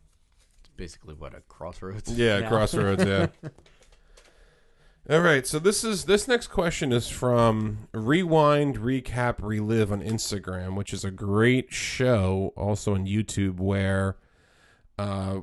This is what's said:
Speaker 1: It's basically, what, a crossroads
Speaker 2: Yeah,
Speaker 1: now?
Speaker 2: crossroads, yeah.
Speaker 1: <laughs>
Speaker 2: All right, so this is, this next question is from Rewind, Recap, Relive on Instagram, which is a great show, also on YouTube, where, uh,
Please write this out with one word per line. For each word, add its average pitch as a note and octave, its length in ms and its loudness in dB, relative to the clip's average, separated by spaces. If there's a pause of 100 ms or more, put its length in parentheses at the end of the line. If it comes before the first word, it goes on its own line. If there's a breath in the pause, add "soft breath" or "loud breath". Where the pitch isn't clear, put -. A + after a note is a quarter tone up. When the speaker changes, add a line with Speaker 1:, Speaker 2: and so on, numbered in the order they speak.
(600)
Speaker 1:
It's - 160 -20
basically, E2 380 -16
what, D2 200 -16
a - 80 -20
crossroads F#2+ 720 -12
Speaker 2:
Yeah, A2 240 4
Speaker 1:
now? - 80 -4
Speaker 2:
crossroads, G#2+ 560 2
yeah. G2 220 2 (160)
Speaker 1:
<laughs> D#3 80 -12 (1600 soft breath)
Speaker 2:
All D#3 100 6
right, D3+ 260 4
so D#3 120 -2
this G3+ 240 2
is, G3+ 220 -4
this G3+ 240 2
next A#3+ 180 0
question E3 460 -2
is A#2+ 160 2
from A2 840 2
Rewind, D3 840 2
Recap, B2 640 -2
Relive G#2+ 480 0
on G2+ 100 -4
Instagram, F#2+ 760 -6
which G2 160 -6
is G2 120 -6
a G2 60 -4
great A2 600 2
show, G2 840 0
also G#2 380 -2
on F#2+ 120 -2
YouTube, G2 520 -2
where, G2 580 0 (800 soft breath)
uh, G2 460 -4